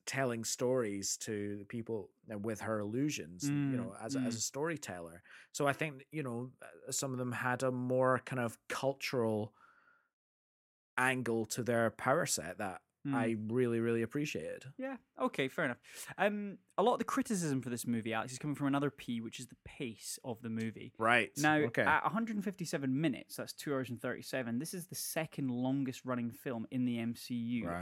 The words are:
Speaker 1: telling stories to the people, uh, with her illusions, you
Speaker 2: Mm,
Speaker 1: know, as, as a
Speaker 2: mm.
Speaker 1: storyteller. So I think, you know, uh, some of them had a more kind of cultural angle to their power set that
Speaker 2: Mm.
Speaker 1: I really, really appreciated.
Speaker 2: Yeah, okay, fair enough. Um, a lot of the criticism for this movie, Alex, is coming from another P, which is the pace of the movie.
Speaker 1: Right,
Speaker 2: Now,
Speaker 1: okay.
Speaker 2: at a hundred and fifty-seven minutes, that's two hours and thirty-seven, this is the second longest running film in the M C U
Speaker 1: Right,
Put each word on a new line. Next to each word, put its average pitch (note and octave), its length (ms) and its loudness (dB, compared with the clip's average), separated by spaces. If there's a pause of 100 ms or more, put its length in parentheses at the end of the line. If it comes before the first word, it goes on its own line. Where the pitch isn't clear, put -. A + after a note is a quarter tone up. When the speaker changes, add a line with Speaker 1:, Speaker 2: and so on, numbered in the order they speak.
Speaker 1:
telling B2 360 0
stories A2 720 0
to G#2 400 -4
the G2+ 80 -12
people, A2+ 440 -4 (240)
uh, G#2 60 -6
with A2 220 -2
her G#2+ 180 0
illusions, G#2+ 720 -2 (160)
you C3+ 100 2
Speaker 2:
Mm, - 0 -
Speaker 1:
know, A#2 240 -4
as, A2+ 140 -4
as B2+ 200 0
a A2+ 40 -4
Speaker 2:
mm. - 20 -6
Speaker 1:
storyteller. G2+ 800 -4 (300)
So C#3+ 160 2
I C3+ 60 6
think, C#3 380 -4
you D3+ 120 -4
know, B2 280 -4 (120)
uh, E2+ 280 -14
some C3+ 200 -2
of B2+ 80 -2
them B2 120 -2
had B2 300 0
a C3 100 4
more B2+ 540 4
kind C3 140 -2
of A#2 180 0 (100)
cultural A2+ 880 0 (1400)
angle B2 500 2
to - 160 -4
their A#2 280 4
power D3+ 340 2
set F2+ 320 -2
that F#2+ 240 -6 (220)
Speaker 2:
Mm. C#3 120 -2
Speaker 1:
I A2+ 200 2 (120)
really, A#2 320 2
really A#2 240 2
appreciated. F#2 600 -4 (140)
Speaker 2:
Yeah, C4 200 -8 (220)
okay, F#3+ 280 0
fair E3 180 -2
enough. A#2+ 140 -2 (400)
Um, G3+ 400 0 (180)
a F3+ 60 4
lot A#3+ 100 6
of E3+ 60 0
the A#3 60 -4
criticism F3 540 0
for A#2+ 120 -4
this A#2+ 160 -4
movie, A2+ 260 0
Alex, A2+ 180 -2
is B2+ 60 -8
coming D3+ 160 -4
from C#3 140 0
another C#3 240 2
P, A#2 300 -6
which A2+ 180 -10
is B2 80 -10
the - 80 -20 (100)
pace - 580 -10
of A2+ 200 -6
the A2+ 80 -4
movie. A2+ 480 -4
Speaker 1:
Right, A2+ 360 8
Speaker 2:
Now, D3+ 280 6
Speaker 1:
okay. B2 240 4
Speaker 2:
at D3+ 180 6
a D#3 40 4
hundred A3 260 0
and G3+ 100 0
fifty-seven D3+ 560 0
minutes, - 360 0
that's - 160 -6
two - 200 -4
hours C3 160 0
and A#2 100 -6
thirty-seven, A#2+ 600 -2
this E3 160 -4
is F3 100 -6
the - 80 -14
second - 560 -4
longest C3 560 0
running A#2+ 240 -2
film A#2 400 -6
in B2 160 0
the A#2+ 140 0
M A#2 160 -2
C - 180 -8
U A#2 320 0
Speaker 1:
Right, F2 160 -2